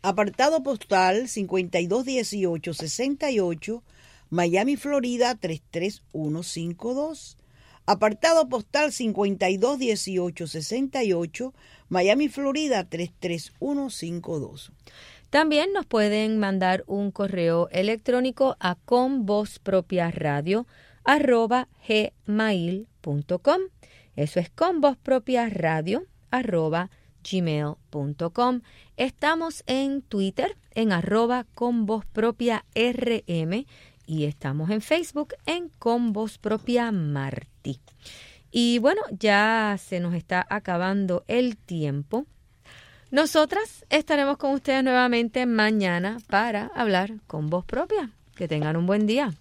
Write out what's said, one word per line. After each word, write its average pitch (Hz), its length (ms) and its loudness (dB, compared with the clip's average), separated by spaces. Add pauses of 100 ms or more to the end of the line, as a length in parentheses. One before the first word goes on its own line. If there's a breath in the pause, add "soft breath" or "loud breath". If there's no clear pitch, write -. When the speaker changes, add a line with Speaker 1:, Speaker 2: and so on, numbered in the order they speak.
Speaker 1:
Apartado 220 600 2
postal 214 640 2
cincuenta 185 540 -2
y 175 60 -2
dos 233 180 0
dieciocho 196 720 -2
sesenta 269 560 -4
y 220 100 2
ocho, 180 420 -4 (460 soft breath)
Miami, 180 480 2
Florida, 247 640 0
tres 165 300 -6
tres 185 320 -4 (100)
uno 156 300 -4
cinco 175 500 -8
dos. 294 460 -6 (480 soft breath)
Apartado 247 640 4
postal 277 420 0
cincuenta 196 560 0
y 196 80 2
dos 254 220 2
dieciocho 185 680 -2
sesenta 247 560 -4
y 196 120 2
ocho, 170 400 -4 (340 soft breath)
Miami, 208 400 4
Florida, 277 560 0
tres 175 340 -6
tres 170 400 -6
uno 277 300 -2
cinco 170 520 -8
dos. - 300 -14 (600 loud breath)
Speaker 2:
También 302 420 4
nos 392 140 -2
pueden 214 520 2
mandar 190 480 0
un 202 240 -4
correo 175 640 0
electrónico 240 880 0
a 180 140 0 (100)
con 254 400 2
voz 208 360 -2
propia 180 500 0
radio 160 560 -2 (380 soft breath)
arroba 247 640 4 (200)
gmail 214 1000 0 (140)
punto 147 380 -4
com. 339 220 2 (580 soft breath)
Eso 151 220 0
es 170 100 -6
con 339 300 2
voz 277 160 4
propia 254 520 0
radio 170 540 0 (300)
arroba 180 580 0 (320 soft breath)
gmail 156 520 -2 (140)
punto 147 440 -4
com. 247 300 0 (340 soft breath)
Estamos 311 720 -2
en 277 340 -2
Twitter, 208 540 -2 (160)
en 226 180 0
arroba 226 640 0
con 240 320 0
voz 220 180 -2
propia 226 600 -2 (100)
R 240 540 0
M, 170 360 -2 (420 soft breath)
y 156 180 -2
estamos 147 460 -4
en 214 100 0
Facebook, 302 540 -2 (120)
en 339 220 -4
Con 233 440 0
Voz 214 260 -6
Propia 226 520 -2
Martí. 143 880 -4 (720 loud breath)
Y 240 300 2
bueno, 359 220 4 (100)
ya 214 640 2
se 180 220 -6
nos 175 140 -2
está 180 360 -2
acabando 185 800 0
el 240 280 0
tiempo. 151 720 -4 (840 loud breath)
Nosotras 311 760 2
estaremos 285 480 2
con 277 140 -2
ustedes 269 320 0
nuevamente 247 640 2
mañana 214 720 2 (100)
para 220 460 0
hablar 202 380 0 (160)
con 156 220 -4
voz 175 140 -2
propia. 320 460 -4 (240)
Que 170 140 -6
tengan 151 280 0
un 175 100 0
buen 208 200 2
día. 233 340 0